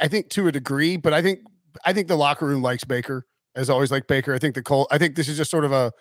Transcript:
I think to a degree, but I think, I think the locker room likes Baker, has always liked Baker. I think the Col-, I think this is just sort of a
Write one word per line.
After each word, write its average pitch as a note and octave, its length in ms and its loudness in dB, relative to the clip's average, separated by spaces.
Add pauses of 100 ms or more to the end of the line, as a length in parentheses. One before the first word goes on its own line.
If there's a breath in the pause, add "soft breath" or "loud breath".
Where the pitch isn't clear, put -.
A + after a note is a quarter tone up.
I D#3 60 2
think F#3+ 220 -4
to F#3+ 180 0
a D#3 40 0
degree, C#3+ 440 -2
but D#3 160 0
I D#3+ 100 2
think, F#3+ 180 0 (440)
I F#3 80 2
think F#3 160 0
the F3 80 2
locker C#3+ 300 2
room C#3 160 0
likes B2 200 -2
Baker, B2+ 440 -6 (280)
has C3 160 -2
always C3+ 220 2
liked C3+ 160 -2
Baker. C3+ 260 0
I B2+ 40 0
think C#3 180 -2
the B2+ 60 -6
Col-, C3+ 280 2
I D3 80 4
think D3+ 160 2
this D3+ 140 -2
is D3 80 -4
just D#3 140 -2
sort D#3 140 0
of C#3 60 0
a B2+ 300 2